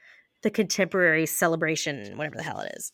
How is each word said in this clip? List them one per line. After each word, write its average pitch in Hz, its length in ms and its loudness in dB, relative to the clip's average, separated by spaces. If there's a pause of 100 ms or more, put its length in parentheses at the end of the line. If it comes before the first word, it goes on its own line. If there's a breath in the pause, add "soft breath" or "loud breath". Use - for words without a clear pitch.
(440 soft breath)
the 214 80 2
Contemporary 180 760 2
celebration, 156 880 0
whatever 147 200 -6
the - 80 -8
hell 147 160 -6
it 50 180 -6
is, - 160 -12